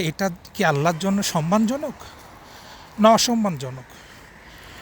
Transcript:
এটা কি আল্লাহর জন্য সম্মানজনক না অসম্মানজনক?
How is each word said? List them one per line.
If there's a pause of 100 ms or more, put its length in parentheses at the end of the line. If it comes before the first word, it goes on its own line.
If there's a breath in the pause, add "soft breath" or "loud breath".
এটা (240)
কি
আল্লাহর
জন্য
সম্মানজনক (1000 loud breath)
না
অসম্মানজনক? (960 loud breath)